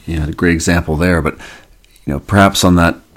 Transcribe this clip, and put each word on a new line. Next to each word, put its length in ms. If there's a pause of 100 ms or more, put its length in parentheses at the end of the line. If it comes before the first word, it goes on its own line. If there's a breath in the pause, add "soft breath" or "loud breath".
you 140
know, 80
a 40
great 220
example 420
there. 280
But, 100 (720 loud breath)
you 80
know, 60
perhaps 440
on 120
that, 200 (220)